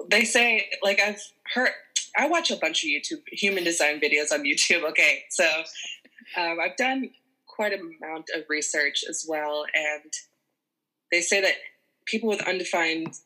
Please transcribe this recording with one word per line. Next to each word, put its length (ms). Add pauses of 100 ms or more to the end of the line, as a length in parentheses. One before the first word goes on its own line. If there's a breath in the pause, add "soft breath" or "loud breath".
They 160
say, 460 (120)
like, 160
I've 220 (320)
heard, 180 (460)
I 120
watch 220
a 60
bunch 280
of 40
YouTube, 420
human 340
design 360
videos 320
on 120
YouTube, 440
okay? 400
So, 160 (960 loud breath)
um, 200
I've 180
done 340 (360)
quite 280
an 60 (220)
amount 320
of 140
research 600
as 200
well, 460
and 360 (1000)
they 80
say 220
that 120 (520)
people 240
with 180
undefined 680 (120)